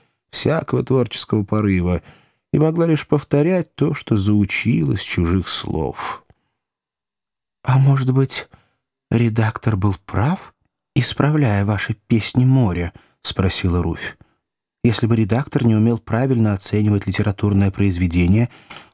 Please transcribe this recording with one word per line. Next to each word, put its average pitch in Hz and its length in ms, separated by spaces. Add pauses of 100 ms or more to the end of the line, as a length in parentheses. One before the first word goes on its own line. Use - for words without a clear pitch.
(300)
всякого - 540
творческого 117 600
порыва, 92 580 (500)
и 147 60
могла 160 280
лишь 156 200
повторять 156 680
то, 147 200
что - 220
заучила 107 800
с - 60
чужих 90 460
слов. - 760 (1400)
"А 131 140
может 135 340
быть, 131 360 (600)
редактор 110 680
был 95 200 (100)
прав, 131 480 (400)
исправляя 127 680
ваши 104 300
песни - 500
моря?" — 104 480 (300)
спросила 90 600
Руфь. - 340 (680)
"Если 120 240
бы 113 100
редактор 113 480
не 110 100
умел 113 240
правильно 117 540
оценивать 104 540
литературное 101 640
произведение, 90 800 (440)